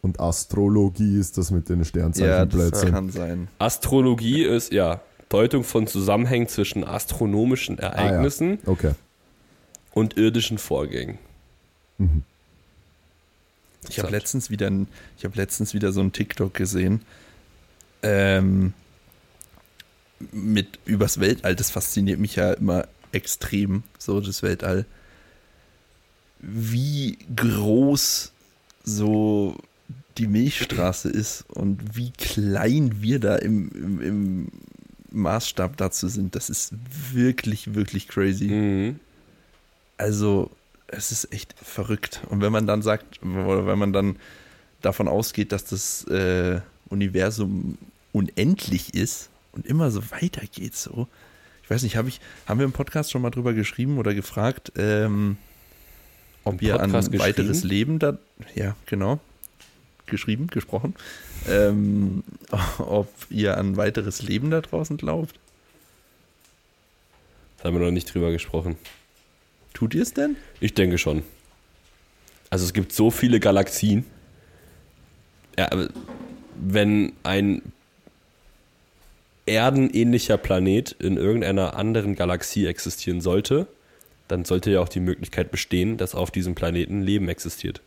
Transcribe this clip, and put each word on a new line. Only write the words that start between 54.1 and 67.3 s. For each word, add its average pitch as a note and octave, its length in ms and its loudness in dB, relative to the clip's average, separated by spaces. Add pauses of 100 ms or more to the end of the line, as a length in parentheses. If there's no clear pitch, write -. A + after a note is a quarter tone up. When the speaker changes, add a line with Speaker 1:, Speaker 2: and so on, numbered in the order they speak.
Speaker 2:
gefragt, G#2 640 -4
ähm, G#2 600 0 (1040)
ob G2+ 180 -4
Speaker 3:
Im A2 60 0
Speaker 2:
ihr G#2 120 2
an G2 120 2
Speaker 3:
Podcast G2+ 260 0
Speaker 2:
weiteres G#2 460 0
Speaker 3:
geschrieben? F#2 60 -2
Speaker 2:
Leben B2 300 0
da, D3 180 0 (360)
ja, G#2 220 -4 (100)
genau. G#2 340 -2 (840)
Geschrieben, A2 420 -2
gesprochen. B2+ 460 -4 (560)
Ähm, G2+ 760 2 (280)
<laughs> F#2 260 -2
ob G2+ 300 0 (240)
ihr G#2 260 0
an G2 200 0
weiteres G#2 440 -2
Leben D3 300 -2
da D#3+ 100 0
draußen D#3 360 -4
glaubt? D#3 420 -4 (2250)